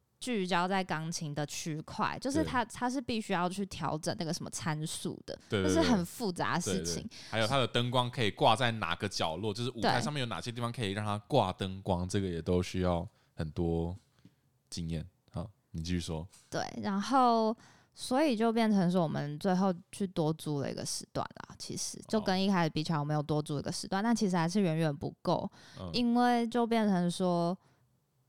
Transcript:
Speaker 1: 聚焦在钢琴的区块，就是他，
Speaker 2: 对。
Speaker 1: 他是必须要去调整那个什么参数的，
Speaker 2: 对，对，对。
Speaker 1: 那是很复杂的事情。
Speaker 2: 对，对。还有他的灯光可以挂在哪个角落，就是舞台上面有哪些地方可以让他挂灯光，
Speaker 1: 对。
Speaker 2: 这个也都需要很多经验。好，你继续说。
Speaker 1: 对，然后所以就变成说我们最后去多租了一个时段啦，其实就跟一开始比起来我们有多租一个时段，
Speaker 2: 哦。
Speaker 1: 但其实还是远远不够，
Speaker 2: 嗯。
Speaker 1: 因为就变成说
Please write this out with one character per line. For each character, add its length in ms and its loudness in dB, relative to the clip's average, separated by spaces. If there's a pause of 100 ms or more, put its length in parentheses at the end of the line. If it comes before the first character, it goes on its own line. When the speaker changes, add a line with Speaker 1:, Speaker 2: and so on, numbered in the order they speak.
(200)
Speaker 1:
聚 260 -2
焦 220 2
在 140 2
钢 280 -4
琴 240 -6
的 100 -2
区 360 -6
块， 400 -4
就 100 -2
是 140 2
他， 200 0
Speaker 2:
对。 80 -12
Speaker 1:
他 160 -2
是 120 -2
必 200 -2
须 120 -4
要 160 2
去 180 -4
调 320 -4
整 180 -2
那 80 -4
个 80 -2
什 120 -6
么 60 -10
参 360 -4
数 400 -8
的， 100 -8 (120)
Speaker 2:
对， 160 2
对， 80 4
对。 20 6
Speaker 1:
那 80 6
是 80 4
很 160 4
复 240 -4
杂 240 -2
的 60 2
事 240 -2
情。 180 -4
Speaker 2:
对， 60 -10
对。 100 -16 (120)
还 100 -2
有 80 2
他 100 2
的 80 2
灯 240 0
光 180 2
可 140 -4
以 80 2
挂 240 4
在 160 2
哪 240 -2
个 140 -4
角 260 -2
落， 180 -4
就 120 -4
是 60 -2
舞 100 -10
台 200 2
上 120 -4
面 80 -4
有 60 -2
哪 140 -6
些 120 -6
地 80 -8
方 100 -2
可 140 -4
以 80 0
让 120 -2
他 220 -2
挂 260 6
灯 300 -4
光， 240 2
Speaker 1:
对。 40 -4
Speaker 2:
这 100 2
个 120 0
也 80 -4
都 220 4
需 200 -2
要 240 2 (280)
很 160 -4
多 460 0 (720)
经 180 -6
验。 160 -4 (280)
好， 180 -8 (220)
你 100 -6
继 80 -6
续 80 2
说。 280 -6 (220)
Speaker 1:
对， 140 -4 (180)
然 220 -2
后 540 4 (380)
所 280 0
以 140 2
就 160 2
变 180 4
成 200 4
说 120 2
我 60 0
们 320 -4
最 160 2
后 180 2 (160)
去 160 -4
多 260 0
租 280 -2
了 100 -2
一 40 -6
个 120 -6
时 260 -6
段 140 -4
啦， 320 -16
其 180 -10
实 300 -8
就 140 0
跟 200 0
一 80 2
开 140 4
始 80 2
比 120 -2
起 100 -2
来 60 2
我 60 0
们 100 0
有 60 2
多 220 0
租 160 -2
一 40 -4
个 100 -4
时 160 -8
段， 120 -2
Speaker 2:
哦。 40 -2
Speaker 1:
但 100 4
其 160 2
实 60 2
还 120 2
是 120 2
远 160 2
远 200 2
不 240 -8
够， 300 0 (300)
Speaker 2:
嗯。 120 -8
Speaker 1:
因 220 2
为 320 4
就 180 0
变 240 2
成 220 4
说 460 2 (720)